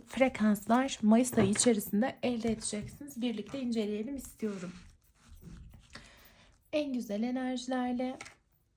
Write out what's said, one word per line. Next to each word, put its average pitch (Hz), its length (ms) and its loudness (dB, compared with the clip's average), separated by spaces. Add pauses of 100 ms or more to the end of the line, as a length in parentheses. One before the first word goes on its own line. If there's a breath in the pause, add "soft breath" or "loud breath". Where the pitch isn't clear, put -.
frekanslar 240 960 2
Mayıs 233 360 6
ayı 202 120 6
içerisinde 220 720 2
elde 233 300 0
edeceksiniz? 220 680 -8
Birlikte 233 380 -4
inceleyelim 220 560 -2
istiyorum. 202 560 -6 (2000 loud breath)
En 294 200 0
güzel 214 300 -4
enerjilerle 254 960 -2 (600)